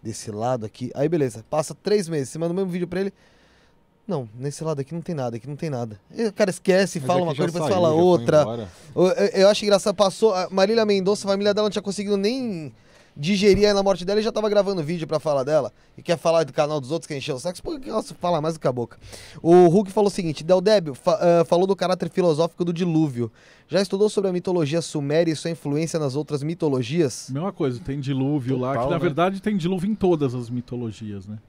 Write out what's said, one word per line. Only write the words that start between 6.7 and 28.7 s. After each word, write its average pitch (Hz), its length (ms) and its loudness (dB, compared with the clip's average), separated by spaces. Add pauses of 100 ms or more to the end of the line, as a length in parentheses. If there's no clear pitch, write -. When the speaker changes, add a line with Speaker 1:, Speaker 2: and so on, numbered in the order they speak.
Speaker 2:
Mas 131 80 -8
Speaker 1:
fala 180 140 2
Speaker 2:
aqui 175 80 -2
Speaker 1:
uma 151 40 -2
Speaker 2:
já 127 100 -6
Speaker 1:
coisa, 175 100 -2
depois 156 180 -2
Speaker 2:
saiu, 185 100 2
Speaker 1:
fala 170 100 4
Speaker 2:
já 156 40 2
foi 165 80 4
Speaker 1:
outra. 156 380 6
Speaker 2:
embora. 113 280 -4 (240)
Speaker 1:
O, 170 140 4
eu, 185 200 2 (160)
eu 196 40 8
acho 208 160 4
engraçado, 202 320 2
passou, 202 400 2
a 180 160 -2
Marília 202 340 4
Mendonça, 202 400 0
a 196 60 -2
família 202 220 2
dela 214 140 0
não 202 40 -2
tinha 202 100 -4
conseguido 202 360 -4
nem 202 560 -4 (440)
digerir 190 520 4
aí 208 40 2
na 202 80 2
morte 190 220 0
dela 196 160 0
e 214 40 -2
já 220 60 -2
tava 214 200 -2
gravando 196 340 0
vídeo 156 240 -6
pra 151 140 -4
falar 143 240 0
dela. 139 260 0 (260)
E - 40 -20
quer 170 160 -2
falar 165 260 2
do 135 80 -6
canal 151 300 -2
dos 127 100 -8
outros, 165 160 -6
que 156 80 -8
encheu 139 220 -6
o - 20 -8
saco. 175 240 -10
Por 320 160 -8
que 262 100 -14
você 214 240 -6
fala 170 280 -2
mais 160 140 -2
do 156 40 -18
que - 80 -2
a 139 60 2
boca? 120 240 -6 (440)
O 175 280 10
Hulk 190 200 4
falou 202 200 2
o - 20 -8
seguinte: 160 320 -4
Del 180 160 4
Débio, 180 340 2
fa-, 160 240 0 (240)
ah, 160 40 4
falou 175 200 2
do 190 120 0
caráter 180 320 -2
filosófico 170 560 0
do 170 80 -2
dilúvio. 156 580 0 (380)
Já 190 120 0
estudou 202 280 0
sobre 196 200 0
a 180 40 -2
mitologia 175 480 0
suméria 156 500 0
e 151 40 -2
sua 165 140 -6
influência 156 480 -4
nas 143 200 -2
outras 143 260 -4
mitologias? 147 840 -2
Speaker 3:
Mesma 160 240 -6
coisa, 131 260 -4
tem 143 220 -8
dilúvio 131 560 -2
lá, 127 140 -2